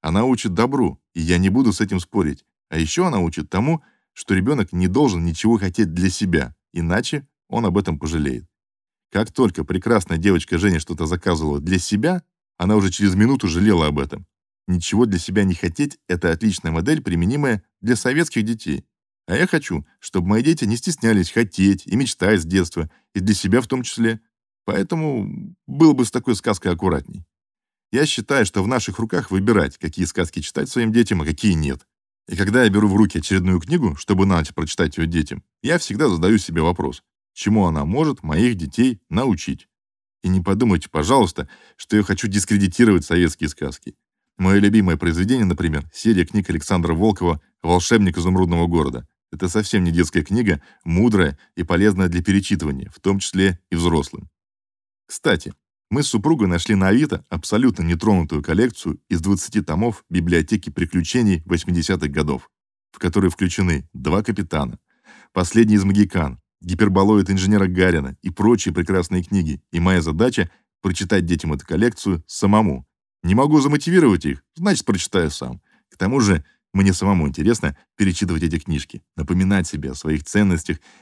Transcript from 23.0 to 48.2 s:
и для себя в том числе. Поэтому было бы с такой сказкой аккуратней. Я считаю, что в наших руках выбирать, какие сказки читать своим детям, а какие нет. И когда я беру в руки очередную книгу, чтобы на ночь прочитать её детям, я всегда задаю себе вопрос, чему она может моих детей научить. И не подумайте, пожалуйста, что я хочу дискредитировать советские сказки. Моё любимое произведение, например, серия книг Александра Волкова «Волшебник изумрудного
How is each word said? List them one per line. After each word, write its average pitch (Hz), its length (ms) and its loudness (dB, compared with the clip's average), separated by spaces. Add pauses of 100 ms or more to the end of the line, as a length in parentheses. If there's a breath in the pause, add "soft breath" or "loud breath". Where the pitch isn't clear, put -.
и 101 60 -4
для 101 140 2
себя 101 260 0
в - 60 -4
том 127 160 -4
числе. 113 380 -2 (440)
Поэтому 151 920 -4 (120)
было 147 280 6
бы 127 100 2
с - 60 -4
такой 120 240 -2
сказкой 98 380 -2
аккуратней. 80 520 -4 (680)
Я 139 140 2
считаю, 131 380 0
что 95 180 -2
в 101 60 -2
наших 120 300 -2
руках 110 320 -4
выбирать, 95 480 2
какие 80 260 -6
сказки 85 360 -4
читать - 280 -6
своим 113 240 -2
детям, 110 300 2
а - 20 -4
какие 90 280 0
нет. 73 340 -2 (420)
И - 60 -10
когда 101 300 2
я 110 40 8
беру 104 200 4
в 98 80 2
руки 101 220 2
очередную 92 420 0
книгу, 120 340 -2
чтобы 95 320 0
на 90 120 2
ночь 76 140 -4
прочитать 78 440 -4
её 82 100 -2
детям, 82 380 -4 (180)
я 165 160 0
всегда 107 300 -2
задаю 95 300 2
себе 80 240 -4
вопрос, 80 420 -2 (280)
чему 156 340 2
она 76 180 0
может 139 400 -2
моих 98 320 0
детей 113 520 -2
научить. 98 600 -4 (560)
И 90 40 -2
не 92 120 2
подумайте, 98 500 2
пожалуйста, 85 580 0 (280 soft breath)
что - 200 -2
я 104 60 4
хочу 98 240 -2
дискредитировать 98 800 2
советские 85 440 0
сказки. - 460 -10 (440)
Моё 95 220 4
любимое 101 360 4
произведение, 95 500 0
например, 78 480 -2
серия 95 320 2
книг 101 240 -2
Александра 82 420 -2
Волкова 90 480 0 (220)
«Волшебник 90 560 2
изумрудного 85 480 2